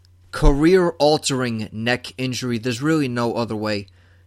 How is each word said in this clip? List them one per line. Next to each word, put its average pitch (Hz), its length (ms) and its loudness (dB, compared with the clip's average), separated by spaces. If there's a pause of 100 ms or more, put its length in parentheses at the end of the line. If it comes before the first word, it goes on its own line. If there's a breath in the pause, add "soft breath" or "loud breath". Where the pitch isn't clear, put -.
(320 soft breath)
career-altering 147 1400 2
neck 120 460 -4
injury. 123 400 -4
There's 120 240 -4
really 151 260 0
no 120 260 -2
other 113 220 -4
way 107 320 -4 (400 soft breath)